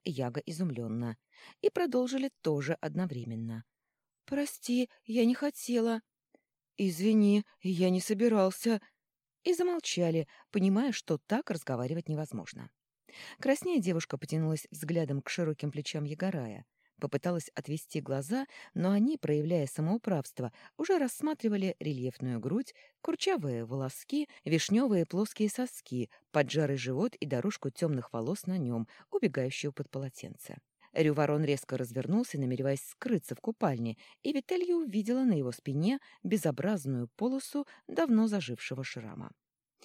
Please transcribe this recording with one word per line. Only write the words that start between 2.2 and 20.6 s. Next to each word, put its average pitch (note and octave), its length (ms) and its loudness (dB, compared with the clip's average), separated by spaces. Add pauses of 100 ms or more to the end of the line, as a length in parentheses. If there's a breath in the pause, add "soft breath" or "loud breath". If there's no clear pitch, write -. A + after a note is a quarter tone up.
тоже D3 340 0
одновременно. A#2 920 -6 (600)
«Прости, B3+ 640 0 (160 soft breath)
я A3+ 200 4
не B3 100 6
хотела». A#3 680 0 (760)
«Извини, G3+ 640 6 (180 soft breath)
я F#3 280 4
не F3+ 120 4
собирался». G#3+ 800 2 (640 soft breath)
И F4+ 100 4
замолчали, D4 760 2 (240 loud breath)
понимая, G3+ 400 4
что - 260 -2
так - 340 -2
разговаривать D3 580 -4
невозможно. D3 600 -6 (720 loud breath)
Краснея, F4+ 400 2
девушка E3+ 380 0
потянулась D#3 540 -2
взглядом D3+ 500 -2
к - 80 -12
широким D#3 420 -2
плечам D3 320 -6
Ягорая. D3 640 -6 (340)
Попыталась E3+ 560 -2
отвести D#3 440 -6
глаза, C#3 480 -4 (260 loud breath)
но F3+ 180 0
они, A3+ 260 2
проявляя D3+ 500 2
самоуправство, D#3 840 -2 (240 loud breath)